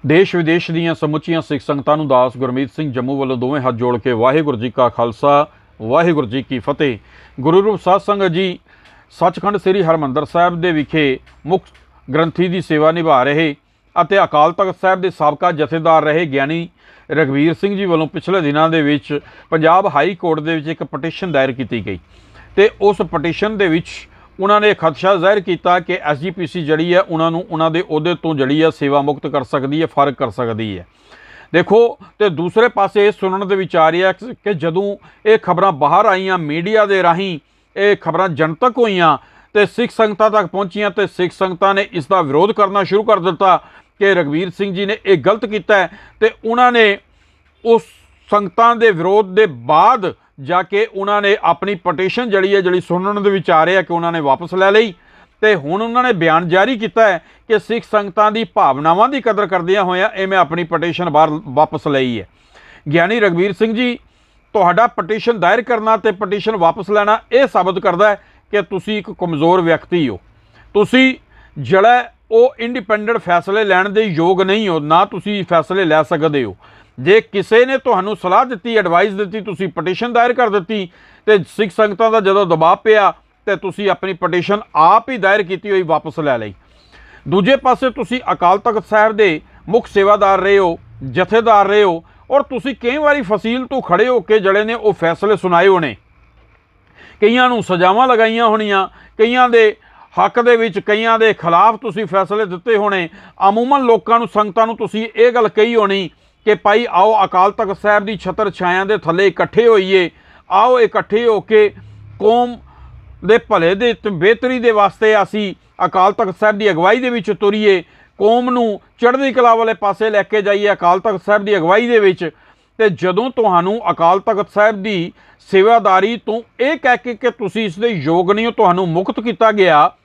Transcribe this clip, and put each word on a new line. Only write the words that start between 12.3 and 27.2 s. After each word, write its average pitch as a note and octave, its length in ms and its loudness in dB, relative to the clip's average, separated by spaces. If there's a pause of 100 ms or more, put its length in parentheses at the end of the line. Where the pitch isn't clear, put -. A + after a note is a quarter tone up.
ਦੀ F3 120 -4
ਸੇਵਾ D#3 320 0
ਨਿਭਾ D#3+ 300 2
ਰਹੇ D3 340 -2 (440)
ਅਤੇ F#3+ 240 2
ਅਕਾਲ D#3 280 2
ਤਖਤ F#3 280 -4
ਸਾਹਿਬ F#3 200 0
ਦੇ F3+ 100 -4
ਸਾਬਕਾ D#3 420 -2
ਜਥੇਦਾਰ D#3+ 500 0
ਰਹੇ D#3 240 0
ਗਿਆਨੀ D3 420 -4 (420)
ਰਘਬੀਰ D3+ 440 0
ਸਿੰਘ G3+ 220 -4
ਜੀ G3+ 80 -4
ਵੱਲੋਂ D#3+ 220 0
ਪਿਛਲੇ F3+ 340 -4
ਦਿਨਾਂ D3+ 280 0
ਦੇ D#3+ 140 0
ਵਿੱਚ C#3+ 380 -2 (300)
ਪੰਜਾਬ E3 360 2
ਹਾਈ D#3+ 280 0
ਕੋਰਟ D#3+ 260 -4
ਦੇ D#3+ 140 -4
ਵਿੱਚ D3+ 140 -6
ਇੱਕ D3 160 -8
ਪਟੀਸ਼ਨ D#3+ 480 -8
ਦਾਇਰ C3+ 200 0
ਕੀਤੀ A#2 340 -8
ਗਈ F#2+ 120 -8 (580)
ਤੇ G3+ 140 4 (100)
ਉਸ G3+ 160 2
ਪਟੀਸ਼ਨ F3 600 -4
ਦੇ G3 120 0
ਵਿੱਚ E3+ 200 -2 (520)
ਉਹਨਾਂ G#3 200 2
ਨੇ G#3 180 2
ਖਦਸ਼ਾ E3+ 380 0
ਜ਼ਾਹਿਰ G3 240 2
ਕੀਤਾ F3+ 400 -2
ਕਿ F3+ 220 -6
ਐਸ D3+ 160 -2
ਜੀ F3 120 -6
ਪੀ F3 160 -8
ਸੀ F3 180 -8
ਜਿਹੜੀ D#3+ 300 0
ਹੈ, F3+ 60 4
ਉਹਨਾਂ E3 300 -2